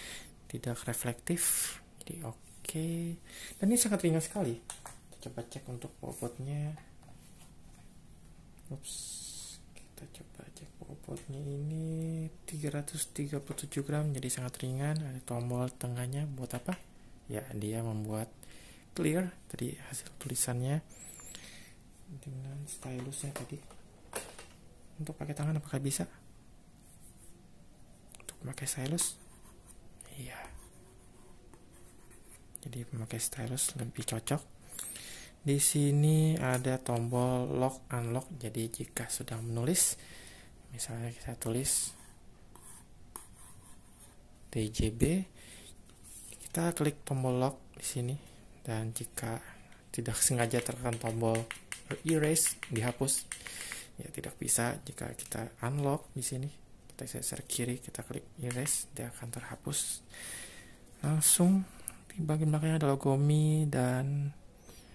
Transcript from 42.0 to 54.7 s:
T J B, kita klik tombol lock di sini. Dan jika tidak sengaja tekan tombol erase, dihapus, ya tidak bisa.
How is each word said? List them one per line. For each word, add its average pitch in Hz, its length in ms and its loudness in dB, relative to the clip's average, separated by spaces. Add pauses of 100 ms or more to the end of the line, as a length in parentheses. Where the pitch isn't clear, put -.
T 110 160 2
J 110 240 4
B, 139 240 8 (1300)
kita 170 320 4
klik 147 240 2
tombol 127 400 2
lock - 320 0
di - 80 -14
sini. 123 320 0 (480)
Dan 113 320 -2
jika - 460 -4 (500)
tidak 120 300 0
sengaja 120 420 6
tekan 120 320 0
tombol 113 480 4 (640)
erase, 160 480 6 (160)
dihapus, 123 560 2 (720)
ya - 100 -10
tidak - 320 -8
bisa. - 460 2